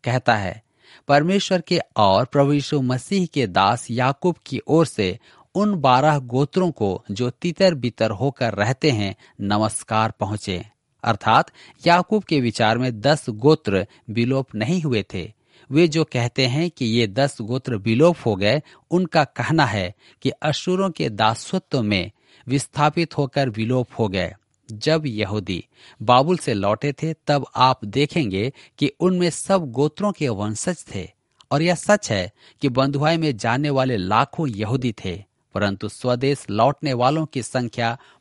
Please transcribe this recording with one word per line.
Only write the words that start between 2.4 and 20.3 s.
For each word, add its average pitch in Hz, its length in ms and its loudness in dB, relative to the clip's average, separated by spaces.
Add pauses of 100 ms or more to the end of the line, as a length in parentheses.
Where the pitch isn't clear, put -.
यीशु 143 280 -2
मसीह 131 460 -2
के 131 200 -2
दास 98 440 0
याकूब 131 460 -2 (100)
की 131 220 -8
ओर 160 180 4
से 98 320 -2 (360)
उन 202 200 0
बारह 139 440 4
गोत्रों 139 520 0
को 98 400 -2
जो 123 200 -4
तितर 175 440 0
बितर 117 360 -2
होकर 117 440 -2
रहते 131 360 0
हैं, 104 260 -2 (240)
नमस्कार 107 680 0
पहुंचे।" 98 560 -6 (380)
अर्थात 113 420 2 (400)
याकूब 180 380 2
के 151 160 0
विचार 117 380 2
में 123 220 -4
दस 143 280 0
गोत्र 107 580 2 (240)
विलोप 120 440 -2
नहीं 139 280 -2
हुए 120 220 -2 (100)
थे। 95 180 -8 (380)
वे 160 180 4
जो 156 160 0
कहते 123 420 -2
हैं 151 240 -2
कि - 140 -6
ये 113 220 2
दस 127 340 -2
गोत्र 120 360 -6
विलोप 117 400 4 (100)
हो 107 100 2
गए, 107 260 0 (280)
उनका 170 340 2
कहना 143 420 0
है 98 280 -2 (280)
कि 135 80 0